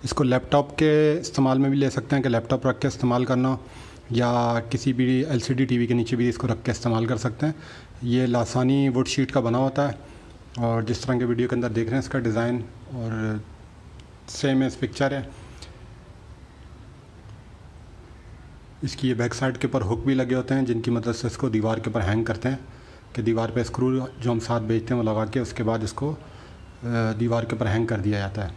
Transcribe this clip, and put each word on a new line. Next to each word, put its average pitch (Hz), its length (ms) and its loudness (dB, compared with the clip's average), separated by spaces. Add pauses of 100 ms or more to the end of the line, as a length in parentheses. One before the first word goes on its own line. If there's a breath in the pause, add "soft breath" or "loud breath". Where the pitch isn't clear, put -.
इसको 135 200 0
लैपटॉप 127 480 4
के 151 480 4
इस्तेमाल 131 400 2
में 139 120 4
भी 139 60 2
ले 139 120 4
सकते 127 260 0
हैं 135 80 2
कि 131 60 2
लैपटॉप 120 380 2
रख 127 120 2
के 143 80 0
इस्तेमाल 123 380 2
करना 127 240 2
हो, 131 100 -2 (520 loud breath)
या 120 480 2
किसी 127 340 0
भी 127 300 2
एलसीडी 131 420 0
टीवी 120 220 2
के 123 60 2
नीचे 120 220 2
भी 120 140 4
इसको 117 180 -2
रख 110 160 0
के 123 80 0
इस्तेमाल 113 340 0
कर 117 120 0
सकते 117 280 -2
हैं। 156 100 0 (480 loud breath)
ये 123 240 2
लासानी 127 640 2
वुड 127 180 2
शीट 131 240 0
का 135 100 4
बना 117 160 2
होता 135 300 2
है, 120 100 -4 (600 loud breath)
और 113 240 0
जिस 110 220 -4
तरह 127 140 2
के 123 60 0
वीडियो 120 220 2
के 120 80 0
अंदर 120 140 0
देख 113 160 0
रहे 117 100 -2
हैं 135 80 0
इसका 135 160 -2
डिज़ाइन, 117 460 0 (300)
और 110 460 -4 (840)
सेम 135 360 2
इस 131 120 -2
पिक्चर 135 380 -2
है। 135 160 -6 (3500 loud breath)
इसकी 135 240 -2
ये 127 60 4
बैक 120 200 0
साइड 131 240 0
के 135 100 -2
ऊपर 127 140 0
हुक 113 240 -2
भी 135 80 4
लगे 127 220 2
होते 127 180 0
हैं, 135 120 2
जिनकी 117 260 0
मदद 117 200 0
से 117 160 -2
इसको 127 220 -2
दीवार 110 300 2
के 113 100 -4
ऊपर 110 120 0
हैंग 107 240 2
करते 113 240 -2
हैं, 135 100 -2 (560 loud breath)
कि 123 60 -4
दीवार 113 300 2
पे 120 120 0
स्क्रू 127 440 0 (120)
जो 120 120 0
हम 113 80 2
साथ 117 220 0
बेचते 113 320 0
हैं 120 80 2
वो 110 100 2
लगा 107 140 2
के 107 140 -2
उसके 117 240 -4
बाद 110 200 0
इसको, 139 280 -4
अ, 147 60 -6 (960 loud breath)
दीवार 117 320 0
के 113 100 -2
ऊपर 107 120 0
हैंग 113 200 2
कर 110 120 0
दिया 104 200 0
जाता 98 220 -4
है। 90 160 -4